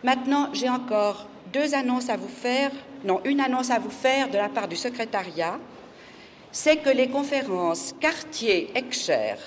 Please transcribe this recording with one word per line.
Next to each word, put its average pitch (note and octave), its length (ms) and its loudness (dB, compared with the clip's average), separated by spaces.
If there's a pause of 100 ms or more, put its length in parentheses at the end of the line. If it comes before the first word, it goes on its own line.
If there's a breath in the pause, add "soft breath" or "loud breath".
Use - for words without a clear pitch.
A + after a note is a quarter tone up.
Maintenant, C4+ 500 2
j'ai B3+ 160 0
encore G#3+ 600 0 (240)
deux C#4+ 200 0
annonces B3 380 0
à G#3+ 60 0
vous - 100 -8
faire, C4+ 460 0 (320)
non, F#3+ 200 2
une C#4 140 2
annonce B3+ 320 0
à A#3 80 4
vous A3 120 -4
faire C4 380 2
de G#3 80 -2
la G3+ 120 2
part G3+ 180 -4
du E3+ 80 -6
secrétariat, G3 880 -4 (880 loud breath)
c'est D4+ 280 4
que C#4+ 120 2
les B3+ 160 6
conférences B3 960 0
Cartier-Heckscher D#3+ 1400 0 (100)